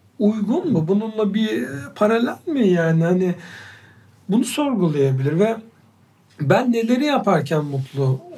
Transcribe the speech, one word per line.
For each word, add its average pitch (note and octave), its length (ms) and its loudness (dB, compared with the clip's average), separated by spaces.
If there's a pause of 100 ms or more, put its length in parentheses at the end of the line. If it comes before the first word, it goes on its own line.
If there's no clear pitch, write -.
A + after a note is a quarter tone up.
(200)
uygun A3 520 0
mu? D#3+ 160 0
Bununla G#3+ 460 -2
bir, A3 300 -2
e, B2+ 40 -8 (280)
paralel A3+ 420 0 (100)
mi C4+ 200 2
yani?" E3 360 4
Hani F3+ 320 2 (920)
bunu G#3 140 2
sorgulayabilir D3+ 960 0
ve A3 180 0 (840)
ben G#3 320 2
neleri A#3 320 0
yaparken E3 600 0
mutlu C3+ 540 -2 (180)